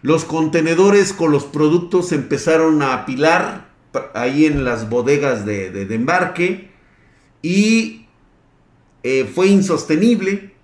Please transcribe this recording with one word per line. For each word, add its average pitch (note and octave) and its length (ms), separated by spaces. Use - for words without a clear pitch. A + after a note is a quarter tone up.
Los D#3 240
contenedores E3 880
con E3 180
los C#3+ 140
productos F3 640
se E3 60
empezaron D#3 680
a C3 120
apilar C#3+ 720
pa-, - 200
ahí C3+ 320
en C#3+ 200
las A2+ 240
bodegas B2 560
de, G2 260
de, G2 140
de G#2+ 100
embarque F3+ 760
y, G#3+ 640
eh, C3 200
fue F#3 140
insostenible. F#3+ 1040